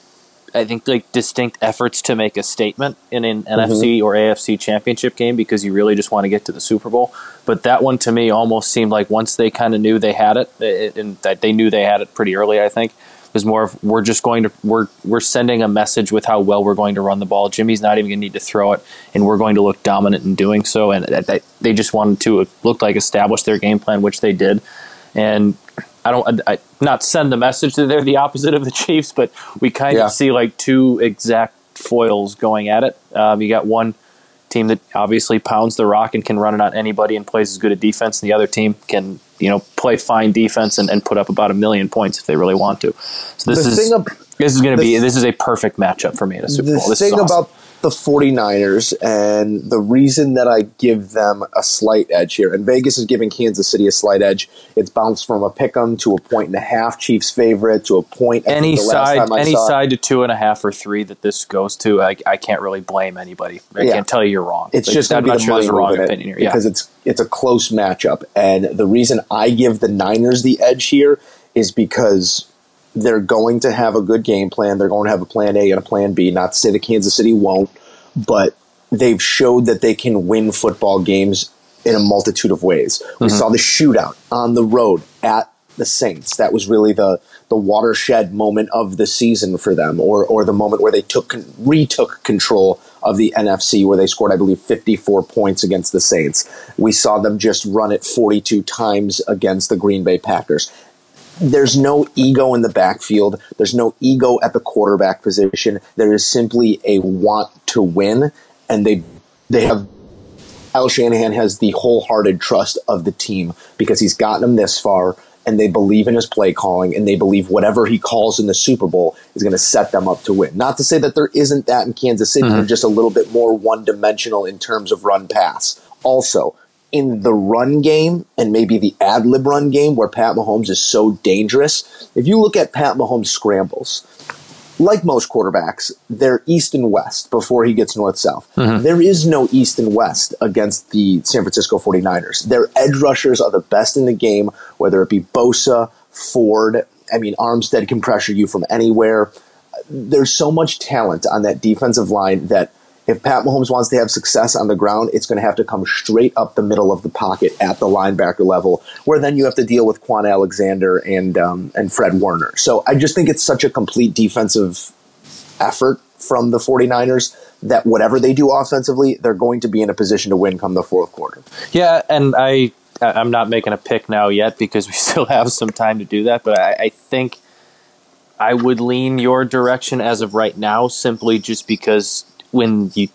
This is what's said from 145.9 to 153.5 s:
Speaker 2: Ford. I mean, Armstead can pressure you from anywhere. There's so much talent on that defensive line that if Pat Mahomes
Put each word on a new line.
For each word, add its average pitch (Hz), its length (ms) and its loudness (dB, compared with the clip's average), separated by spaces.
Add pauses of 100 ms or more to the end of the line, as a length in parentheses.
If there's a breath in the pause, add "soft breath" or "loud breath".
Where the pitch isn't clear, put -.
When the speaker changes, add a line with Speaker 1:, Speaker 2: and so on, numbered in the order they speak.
Speaker 2:
Ford. 110 760 0 (260)
I 117 60 0
mean, 107 200 -4
Armstead 117 500 0
can 117 140 -2
pressure 107 320 -2
you 101 120 2
from 95 240 -4
anywhere. 110 640 2 (580 soft breath)
There's 135 420 0
so 156 200 0
much 160 260 0
talent 101 480 -4
on 104 160 -2
that 101 180 -2
defensive 110 520 0
line 95 360 0
that 95 240 0 (340 soft breath)
if - 160 -2
Pat 127 220 0
Mahomes 131 260 0